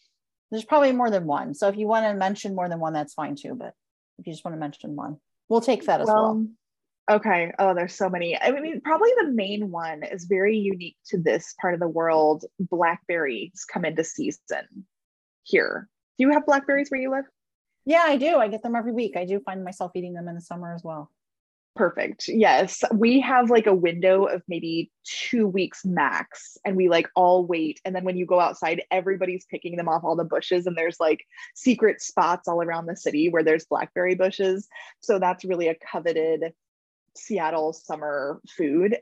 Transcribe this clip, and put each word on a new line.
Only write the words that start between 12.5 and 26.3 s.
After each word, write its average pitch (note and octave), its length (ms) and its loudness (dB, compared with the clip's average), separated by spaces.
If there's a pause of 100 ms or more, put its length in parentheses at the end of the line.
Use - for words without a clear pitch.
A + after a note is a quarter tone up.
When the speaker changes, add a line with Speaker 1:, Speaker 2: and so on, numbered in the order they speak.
Speaker 2:
Blackberries E3+ 1120 -2
come F3+ 120 -6
into D#3 180 -2
season - 840 -8 (580)
here. - 440 0 (300)
Do B3+ 60 4
you C#4+ 80 6
have D4 140 2
blackberries C#4 440 2
where C4 100 -4
you C4 100 -4
live? C4+ 160 -4 (580)
Speaker 1:
Yeah, E4 200 4
I D4 120 2
do. D4+ 200 2
I A3+ 120 4
get G#3+ 160 -6
them A#3 100 -4
every A#3 180 -2
week. A3+ 240 -2
I F3+ 100 -4
do G3 120 -2
find F#3+ 240 -8
myself F3+ 320 -8
eating F3+ 200 -8
them E3+ 120 -10
in E3+ 80 -10
the E3+ 60 -12
summer E3+ 340 -12
as E3+ 80 -14
well. D#3+ 300 -12 (640)
Speaker 2:
Perfect. - 500 -2
Yes. F#3+ 560 4 (100)
We A#3 280 6
have, B3 300 4
like, A3+ 180 6
a G3 60 6
window F3+ 500 4
of F#3 240 -2
maybe E3 420 -6 (140)
two - 420 0
weeks F#3 380 -2
max, D3 800 -4